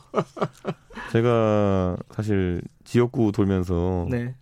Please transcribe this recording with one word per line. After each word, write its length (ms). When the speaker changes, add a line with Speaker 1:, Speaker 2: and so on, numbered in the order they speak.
Speaker 1:
<laughs> 1000
Speaker 2:
제가 840
사실 520
지역구 480
돌면서 800
Speaker 1:
네. 320